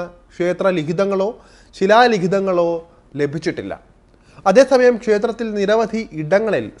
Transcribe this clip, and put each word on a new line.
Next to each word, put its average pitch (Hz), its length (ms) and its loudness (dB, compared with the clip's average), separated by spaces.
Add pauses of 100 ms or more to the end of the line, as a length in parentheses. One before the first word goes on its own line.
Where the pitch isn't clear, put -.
(340)
ക്ഷേത്രലിഖിതങ്ങളോ 185 960 -2 (480)
ശിലാലിഖിതങ്ങളോ 190 920 2 (500)
ലഭിച്ചിട്ടില്ല. 143 540 -6 (760)
അതേസമയം 247 520 4
ക്ഷേത്രത്തിൽ 226 460 -2 (100)
നിരവധി 214 440 0 (200)
ഇടങ്ങളിൽ 180 440 0 (160)